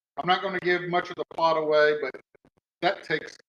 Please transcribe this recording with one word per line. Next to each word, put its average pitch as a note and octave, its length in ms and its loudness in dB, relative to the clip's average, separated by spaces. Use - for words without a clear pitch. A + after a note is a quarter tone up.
I'm D3+ 100 -6
not F#3 140 2
gonna F#3+ 180 -4
give F3 300 0
much F3+ 200 -2
of F3+ 60 -12
the - 80 -6
plot E3 240 2
away, D3+ 440 4
but C3 100 -6
that - 220 -2
takes - 340 -6